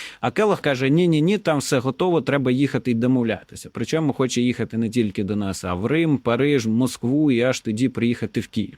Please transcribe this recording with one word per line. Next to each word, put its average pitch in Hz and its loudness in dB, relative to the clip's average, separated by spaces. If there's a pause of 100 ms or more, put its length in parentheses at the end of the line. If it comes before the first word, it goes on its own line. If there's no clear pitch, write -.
(200)
А 123 0
Келлог 208 2
каже: 135 0
«Ні-ні-ні, 165 4
там 160 0
все 131 0
готово, 147 0
треба 131 0
їхати 131 0
і - 2
домовлятися». 117 -2
Причому 151 -2
хоче 123 0
їхати 117 -2
не 113 -2
тільки 107 0
до 101 -2
нас, 98 -4
а 90 -4
в 90 -2
Рим, 156 2
Париж, 123 2
Москву 127 0
і 117 2
аж 127 0
тоді 117 -2
приїхати 117 -2
в - -6
Київ. - -6